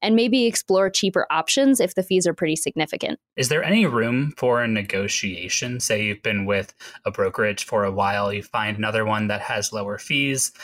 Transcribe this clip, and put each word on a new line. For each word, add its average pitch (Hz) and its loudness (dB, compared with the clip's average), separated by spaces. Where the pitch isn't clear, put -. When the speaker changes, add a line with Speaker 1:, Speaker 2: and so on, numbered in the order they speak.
Speaker 1:
and 214 2
maybe 233 4
explore 190 2
cheaper - 0
options 269 4
if 180 0
the 185 0
fees 185 2
are 170 2
pretty 156 0
significant. - -4
Speaker 2:
Is 127 -2
there 151 0
any 202 4
room 123 0
for 120 2
negotiation? 101 -4
Say 107 0
you've 104 -4
been 101 -2
with 98 -2
a 104 -2
brokerage 101 -2
for 104 0
a 98 0
while, 101 0
you 101 -6
find 107 -4
another 110 0
one 107 0
that 101 -2
has 110 -4
lower 104 -6
fees, 139 -2